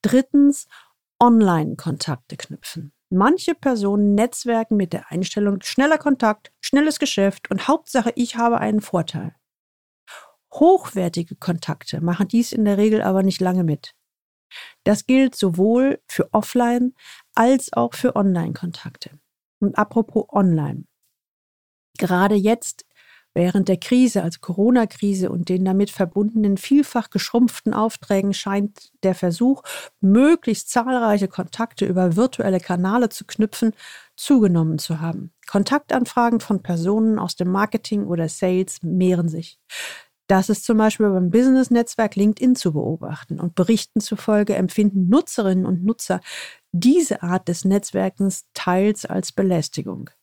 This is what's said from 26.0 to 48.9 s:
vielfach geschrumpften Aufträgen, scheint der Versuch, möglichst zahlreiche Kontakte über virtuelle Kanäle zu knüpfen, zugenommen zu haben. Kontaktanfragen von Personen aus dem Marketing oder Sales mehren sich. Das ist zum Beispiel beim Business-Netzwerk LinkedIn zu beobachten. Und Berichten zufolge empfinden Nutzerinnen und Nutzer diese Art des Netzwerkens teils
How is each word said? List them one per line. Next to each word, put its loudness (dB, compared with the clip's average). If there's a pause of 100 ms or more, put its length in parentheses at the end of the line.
vielfach 0
geschrumpften 0
Aufträgen, -2
scheint -6 (120)
der 2
Versuch, 0 (380)
möglichst 4
zahlreiche 0
Kontakte -6
über 0
virtuelle 0
Kanäle -2
zu -8
knüpfen, -2 (440)
zugenommen 2
zu -8
haben. -8 (160)
Kontaktanfragen 0
von -2
Personen 0
aus -8
dem -2
Marketing -2
oder -2
Sales -2
mehren 0
sich. -12 (680)
Das 2
ist -2
zum 0
Beispiel 2
beim 0
Business-Netzwerk 2
LinkedIn 2
zu -2
beobachten. -6
Und -6
Berichten 0
zufolge -2
empfinden 0
Nutzerinnen 0
und -2
Nutzer -4 (500)
diese 2
Art -4
des -4
Netzwerkens -2
teils 0